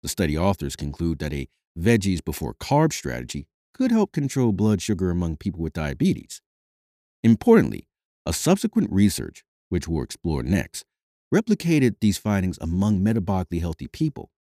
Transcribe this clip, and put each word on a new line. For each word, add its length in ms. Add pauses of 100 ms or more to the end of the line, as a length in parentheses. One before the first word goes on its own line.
The 60
study 280
authors 380
conclude 440
that 140
a 140 (320)
veggies 440
before 300
carb 400
strategy 540 (260)
could 180
help 200
control 400
blood 300
sugar 280
among 280
people 240
with 120
diabetes. 680 (800)
Importantly, 640 (380)
a 80
subsequent 580
research, 520 (260)
which 180
we'll 160
explore 400
next, 420 (480)
replicated 680
these 160
findings 420
among 420
metabolically 600
healthy 260
people. 440 (100)